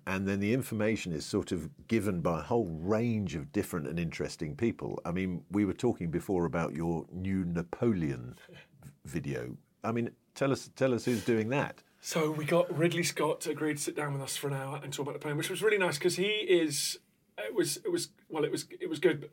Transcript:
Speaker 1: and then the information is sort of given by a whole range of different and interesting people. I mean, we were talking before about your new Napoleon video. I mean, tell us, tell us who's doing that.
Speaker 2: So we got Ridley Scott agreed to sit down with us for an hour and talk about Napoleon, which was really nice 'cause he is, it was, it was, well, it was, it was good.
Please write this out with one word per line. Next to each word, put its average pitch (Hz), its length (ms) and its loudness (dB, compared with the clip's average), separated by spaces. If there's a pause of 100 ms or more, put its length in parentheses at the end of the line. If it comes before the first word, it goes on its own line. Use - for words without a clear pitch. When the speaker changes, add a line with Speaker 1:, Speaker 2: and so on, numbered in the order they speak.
Speaker 1:
and 95 220 0
then 98 120 2
the 101 140 2
information 107 600 0
is 73 120 -4
sort - 260 0
of 80 180 -4 (180)
given 98 340 2
by 82 180 2
a 76 40 -6
whole 117 220 2
range 98 680 0
of 73 160 -6
different 90 360 -2
and 78 120 -4
interesting 78 560 -4
people. - 500 -2
I 85 60 -4
mean, 90 400 -2
we 104 140 4
were 92 80 2
talking 95 380 0
before 87 340 2
about 82 300 0
your 82 360 -2
new 92 340 -2
Napoleon 87 880 -2 (720)
video. 69 500 -6 (280)
I 107 80 -2
mean, 117 180 -2 (260)
tell 139 160 2
us, - 240 -2
tell 135 180 4
us 110 120 0
who's 113 180 2
doing 110 260 4
that. 135 340 -2 (160)
Speaker 2:
So 156 320 0
we 151 140 -4
got 175 320 4
Ridley 170 260 2
Scott - 440 0
agreed 151 300 0
to 147 60 -4
sit 170 120 -4
down 147 180 -2
with 139 80 -4
us 135 160 -6
for 143 100 -2
an 143 60 -2
hour 135 300 -4
and 143 100 -8
talk 143 100 -2
about 135 120 -6
Napoleon, 147 220 -2
which 160 120 -2
was 180 140 -4
really 214 140 6
nice 170 200 4
'cause 175 180 2
he 180 120 2
is, 175 720 2 (380)
it - 160 -6
was, 170 240 2
it 196 140 -4
was, 160 180 0 (200)
well, 156 140 0
it 185 80 2
was, 180 140 -2 (140)
it 175 100 -4
was 156 100 -2
good. 156 340 2